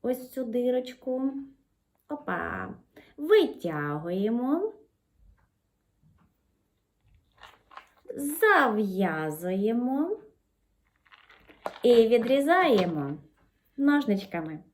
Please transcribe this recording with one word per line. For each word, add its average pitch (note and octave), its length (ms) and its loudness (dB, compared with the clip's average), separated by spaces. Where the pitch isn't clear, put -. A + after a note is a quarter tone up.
Ось B3+ 280 -6
цю C4 140 -8
дирочку. B3+ 880 -2
Опа! F#3 600 -8
Витягуємо. A#3 1600 0
Зав'язуємо. A3 2000 0
І A#3 260 6
відрізаємо A#3 1040 2
ножничками. G3+ 840 0